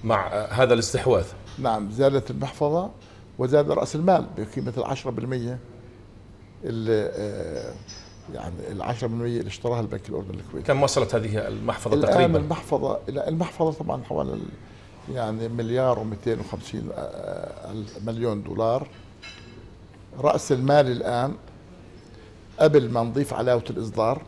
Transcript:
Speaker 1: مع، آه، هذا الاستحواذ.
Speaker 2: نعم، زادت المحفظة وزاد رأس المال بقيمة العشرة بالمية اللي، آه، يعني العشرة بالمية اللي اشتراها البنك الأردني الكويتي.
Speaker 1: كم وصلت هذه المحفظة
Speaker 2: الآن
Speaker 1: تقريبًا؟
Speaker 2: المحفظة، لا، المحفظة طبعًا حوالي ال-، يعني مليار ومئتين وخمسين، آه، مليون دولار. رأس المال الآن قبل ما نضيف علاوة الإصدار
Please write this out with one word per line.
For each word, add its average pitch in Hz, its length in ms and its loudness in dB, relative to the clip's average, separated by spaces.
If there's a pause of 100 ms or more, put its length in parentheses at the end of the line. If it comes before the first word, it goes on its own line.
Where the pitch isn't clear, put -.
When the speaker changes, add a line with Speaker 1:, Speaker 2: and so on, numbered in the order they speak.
Speaker 1:
مع، 104 220 4
آه، 104 260 -2
هذا 120 220 8
الاستحواذ. 113 500 4 (340)
Speaker 2:
نعم، 110 320 0
زادت 135 400 2
المحفظة 147 600 -2 (480)
وزاد 143 320 4
رأس - 260 0
المال 170 300 4 (120)
بقيمة 123 380 -6
العشرة 131 340 -4
بالمية 120 480 -4 (1040)
اللي، 110 500 0
آه، 80 600 -6 (600)
يعني 73 200 -10 (180)
العشرة 113 360 -4
بالمية 117 300 -2
اللي 101 100 -4
اشتراها 120 320 -2
البنك 101 280 -6
الأردني 95 320 -6
الكويتي. - 260 -8
Speaker 1:
كم 135 160 4
وصلت 131 320 2
هذه 107 340 0
المحفظة 107 460 -2
Speaker 2:
الآن 147 180 4
Speaker 1:
تقريبًا؟ 170 260 6
Speaker 2:
المحفظة، 147 600 0 (100)
لا، 139 200 -2
المحفظة 160 440 0
طبعًا 131 320 -4
حوالي 65 280 -2
ال-، - 840 -10
يعني 113 340 -2
مليار 117 500 2
ومئتين 110 420 -2
وخمسين، - 540 -8
آه، - 760 -8 (340)
مليون 113 360 -2
دولار. 113 460 0 (1300)
رأس 147 340 4
المال 135 340 6
الآن 120 480 0 (1200)
قبل 147 320 6
ما 120 120 2
نضيف 120 320 -2
علاوة 123 360 2
الإصدار 113 580 0